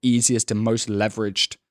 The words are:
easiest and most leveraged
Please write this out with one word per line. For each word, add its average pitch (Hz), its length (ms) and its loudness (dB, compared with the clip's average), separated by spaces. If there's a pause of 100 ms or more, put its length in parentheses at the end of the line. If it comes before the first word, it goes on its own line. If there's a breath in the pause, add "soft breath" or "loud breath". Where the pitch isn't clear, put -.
easiest 120 500 2
and 107 100 0
most 113 280 0
leveraged 104 680 -2 (140)